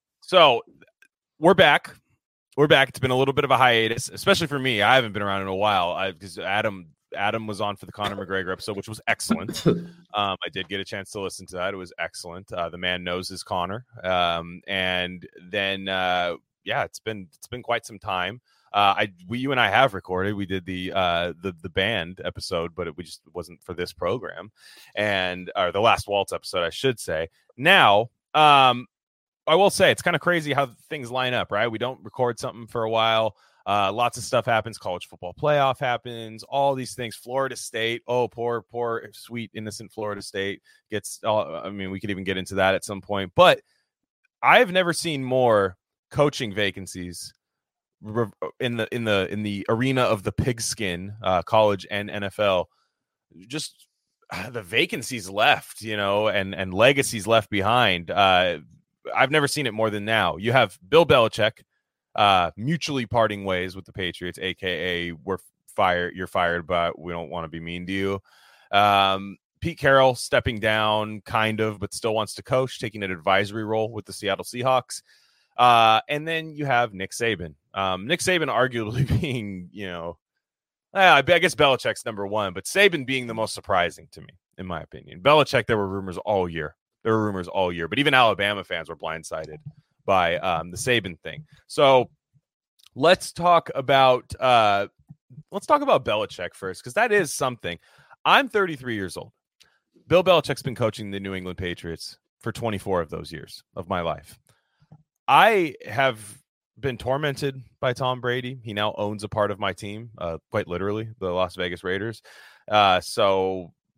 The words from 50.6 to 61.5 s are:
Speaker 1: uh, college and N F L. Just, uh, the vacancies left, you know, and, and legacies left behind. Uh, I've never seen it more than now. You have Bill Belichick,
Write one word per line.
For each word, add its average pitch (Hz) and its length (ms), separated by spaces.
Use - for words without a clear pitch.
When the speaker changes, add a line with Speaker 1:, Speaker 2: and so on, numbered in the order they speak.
Speaker 1:
uh, 92 200
college 104 480
and 104 200
N 104 120
F 98 160
L. 95 300
Just, - 400
uh, 104 200
the 120 120
vacancies 113 680
left, 110 520
you 107 160
know, 104 320
and, 98 260
and 92 180
legacies 120 540
left 113 240
behind. 98 600
Uh, 90 480
I've 131 180
never 147 180
seen 147 180
it 107 80
more 110 160
than 104 140
now. 101 320
You 107 160
have 120 260
Bill 165 160
Belichick, 113 580